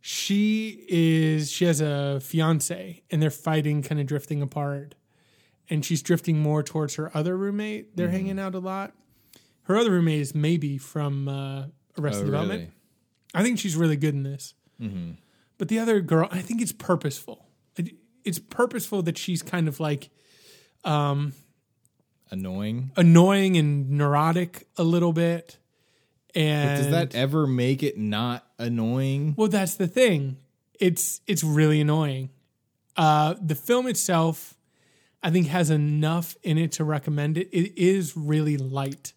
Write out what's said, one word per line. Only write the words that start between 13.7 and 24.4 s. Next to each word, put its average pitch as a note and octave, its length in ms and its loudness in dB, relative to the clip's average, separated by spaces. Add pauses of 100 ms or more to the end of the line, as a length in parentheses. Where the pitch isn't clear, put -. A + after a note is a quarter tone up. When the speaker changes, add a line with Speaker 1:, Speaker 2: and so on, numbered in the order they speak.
Speaker 1:
really D#3+ 220 2
good D3+ 160 0
in C#3 100 -4
this. C#3 300 -10 (260)
Speaker 2:
Mm-hmm. F#2 320 -8 (460)
Speaker 1:
But F3 120 -4
the A3 100 0
other A3+ 220 2
girl, E3 300 2
I F#3 100 -6
think A#3 200 -4
it's G#3+ 100 -2
purposeful. - 760 -4 (280)
It, F3+ 200 -6 (280)
it's F3 160 -4
purposeful A#3+ 640 -2
that E3 140 -2
she's E3+ 240 -4
kind E3+ 260 -2
of, C#3+ 120 -6
like, D3 300 -4 (720)
um, C#3+ 500 0 (1000)
Speaker 2:
Annoying? G#2 680 -6
Speaker 1:
annoying F#3 600 8
and D3 340 0
neurotic D3+ 760 0 (100)